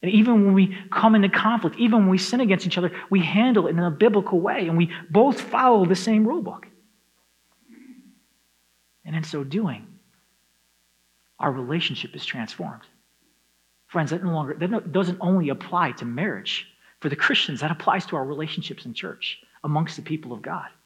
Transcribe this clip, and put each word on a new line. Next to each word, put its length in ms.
And 100
even 340
when 100
we 220
come 240
into 140
conflict, 500
even 220
when 80
we 100
sin 220
against 260
each 120
other, 140
we 100
handle 460
it 40
in 80
a 120
biblical 500
way, 280
and 100
we 120
both 280
follow 460
the 120
same 300
rule 160
book. 240
And 100
in 80
so 220
doing, 420
our 140
relationship 640
is 80
transformed. 580
Friends, 220
that 120
no 100
longer, 220
that 140
no, 120
doesn't 400
only 280
apply 440
to 120
marriage. 640
For 80
the 60
Christians, 460
that 100
applies 360
to 100
our 80
relationships 600
in 100
church, 440
amongst 340
the 60
people 300
of 100
God. 240